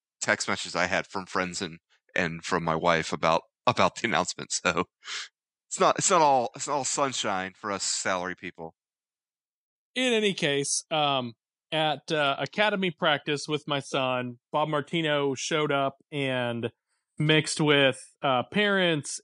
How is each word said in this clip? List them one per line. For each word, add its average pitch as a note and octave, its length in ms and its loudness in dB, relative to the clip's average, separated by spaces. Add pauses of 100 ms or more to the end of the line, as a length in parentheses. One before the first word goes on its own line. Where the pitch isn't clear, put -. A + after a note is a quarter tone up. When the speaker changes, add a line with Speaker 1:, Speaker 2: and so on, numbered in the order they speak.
(200)
Speaker 1:
text - 280 -2
messages F#2+ 280 -4
I F2 100 2
had F2 200 0
from F#2+ 200 -8
friends F#2 340 -4
and, E2 180 -8 (360)
and E2 300 -2
from E2+ 200 0
my D#2+ 100 0
wife E2 380 2
about, E2 300 2 (240)
about G#2 300 2
the A#2 120 -4
announcement. E2+ 440 -4
So F2 320 0 (840)
it's - 120 -4
not, F3 180 4
it's - 120 2
not F3 120 6
all, C3+ 320 4
it's - 140 -10
not C#3+ 60 -2
all C#3 100 -2
sunshine G#2+ 720 -2
for G#2+ 160 -6
us F#2+ 100 -4
salary F#2 520 -2
people. E2+ 400 -12 (1200)
Speaker 2:
In B3+ 180 0
any G#3+ 200 2
case, C#3+ 580 -2
um, C#3 440 0 (360)
at, D#3 400 -2
uh, D3 280 2
Academy G3 520 0
practice D3+ 560 0
with D3+ 220 -4
my C#3+ 120 0
son, B2+ 580 -4 (140)
Bob D#3 160 0
Martino D3 640 0
showed D3+ 360 -2
up C#3 260 0 (140)
and B2 600 -2 (480)
mixed D#3 420 2
with, C#3+ 640 4
uh, B2+ 280 2
parents F#3+ 720 0